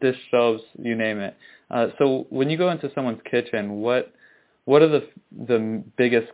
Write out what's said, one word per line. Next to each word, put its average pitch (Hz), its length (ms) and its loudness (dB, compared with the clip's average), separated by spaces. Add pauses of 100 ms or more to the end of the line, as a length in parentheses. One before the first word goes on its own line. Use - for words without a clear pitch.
dish 127 160 0 (120)
soaps, 117 320 2 (160)
you 117 160 -4
name 110 260 -4
it. 98 180 -10 (340)
Uh, 117 160 0 (100)
so 135 320 0
when 135 200 -2
you 160 80 -2
go 180 120 2
into 160 240 -4
someone's 123 280 -4 (100)
kitchen, 104 480 -2
what, 123 320 0 (540)
what 143 160 6
are 160 80 6
the, 147 180 0 (400)
the 110 340 0 (160)
biggest 120 360 2